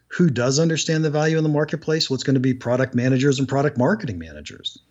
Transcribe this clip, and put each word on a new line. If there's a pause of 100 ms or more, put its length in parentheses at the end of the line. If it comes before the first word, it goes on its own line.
who
does
understand
the
value
in
the
marketplace?
Well,
it's
gonna
be
product
managers
and
product
marketing
managers. (120)